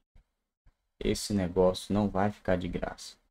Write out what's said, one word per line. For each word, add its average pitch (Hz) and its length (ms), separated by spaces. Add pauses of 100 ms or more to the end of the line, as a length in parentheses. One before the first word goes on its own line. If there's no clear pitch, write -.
(1040)
Esse - 300
negócio 92 600
não 101 160
vai 95 220
ficar - 260
de 90 100
graça, - 500 (140)